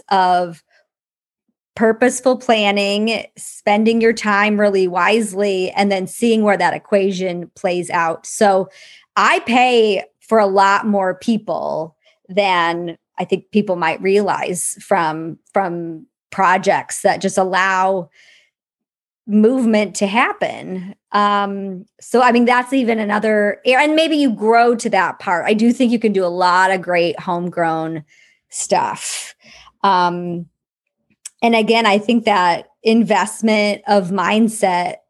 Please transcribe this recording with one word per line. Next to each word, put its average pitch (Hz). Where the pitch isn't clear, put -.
of 180
purposeful 247
planning, 208
spending 220
your 226
time 208
really 196
wisely, 190
and 202
then 190
seeing 220
where 202
that 175
equation 185
plays 180
out. 165
So 196
I 247
pay 233
for -
a 208
lot 196
more 196
people 165
than 175
I 185
think -
people 202
might 160
realize 185
from, 160
from 170
projects 185
that 185
just 196
allow 190
movement 214
to 202
happen. 190
Um, 202
so, -
I 247
mean, 240
that's 247
even 233
another, 208
and 285
maybe 320
you 285
grow 226
to 220
that 175
part. 180
I 214
do 233
think 240
you 240
can 220
do 190
a -
lot 180
of 190
great 175
homegrown 165
stuff. -
Um, 175
and 233
again, 226
I 202
think 226
that 180
investment 208
of 202
mindset 190